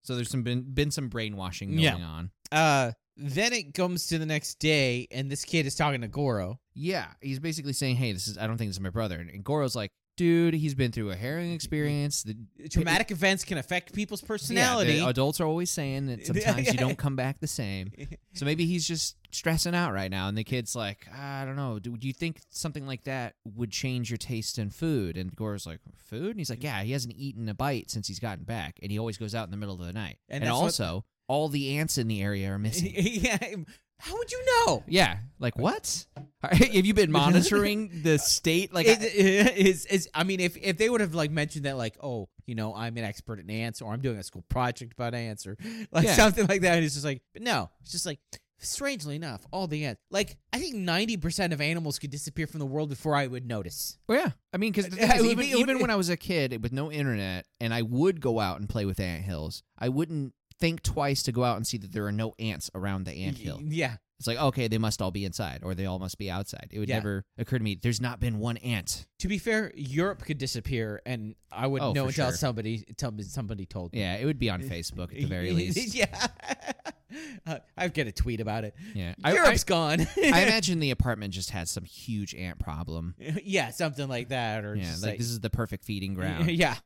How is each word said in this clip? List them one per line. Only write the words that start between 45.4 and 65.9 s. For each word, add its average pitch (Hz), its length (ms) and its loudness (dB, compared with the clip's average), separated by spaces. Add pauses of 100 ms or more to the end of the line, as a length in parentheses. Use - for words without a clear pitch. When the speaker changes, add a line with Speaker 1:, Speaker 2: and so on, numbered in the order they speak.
Speaker 2:
or, 98 80 -8 (380)
like, 165 100 6
Speaker 1:
Yeah. - 120 6
Speaker 2:
something 214 320 8
like 196 140 4
that, 170 220 6
it's 147 120 0
just 143 100 -6
like, 139 160 -2 (100)
but - 100 -14
no. 170 280 0 (140)
It's - 100 -14
just 175 120 -4
like, 156 140 -8 (400)
strangely 196 560 -4
enough, 147 360 -8
all 190 160 -2
the 151 180 -2
ants. 120 160 -4 (100)
Like, 196 240 0 (160)
I 240 80 0
think 302 160 -4
ninety 196 420 0
percent 170 360 0
of 143 80 -2
animals 156 360 0
could 139 140 -8
disappear 147 360 -6
from 156 120 -10
the 143 60 -4
world 147 240 -2
before 147 260 0
I 139 120 2
would 123 200 -8
notice. 104 500 -6 (100)
Speaker 1:
Well, 226 120 4
yeah. 349 120 0 (220)
I 180 40 -2
mean, 208 160 0
'cause 190 160 2
the 185 80 -8
Speaker 2:
<laughs> - 20 -8
Yeah, 226 80 6
Speaker 1:
thing 247 80 10
Speaker 2:
it - 0 -
Speaker 1:
is, - 60 6
Speaker 2:
would 233 100 6
Speaker 1:
even, 240 140 2
Speaker 2:
be, 277 60 0
it 262 40 2
would 247 140 4
Speaker 1:
even 262 100 2
when 254 100 4
I 220 60 2
was 180 140 2
a 175 80 0
kid, 135 440 0
with 120 120 -4
no 147 180 -4
internet, 107 540 -2 (160)
and 113 120 0
I 117 80 0
would 143 400 2
go 117 180 2
out 92 200 0
and 101 80 -6
play 107 180 -2
with 95 140 0
ant 90 240 -2
hills, 85 400 -6 (160)
I 120 100 -2
wouldn't 147 440 -2 (240)
think 165 260 2
twice 143 400 0
to 123 100 0
go 123 100 4
out 120 140 2
and 110 100 -2
see 123 100 -4
that 98 140 -8
there 104 140 -2
are 104 80 -2
no 110 260 -2
ants 104 340 -6
around 95 320 -2
the 90 60 -8
ant 90 260 -4
Speaker 2:
Y-, - 60 -14
Speaker 1:
hill. - 200 -6
Speaker 2:
yeah. 151 340 -2 (200)
Speaker 1:
It's - 100 -6
like, 117 100 0
"Okay, 131 320 2
they 113 80 2
must 110 240 0
all 92 100 0
be 98 140 -4
inside, 85 360 -6
or 90 140 -4
they 95 100 -2
all 92 140 -2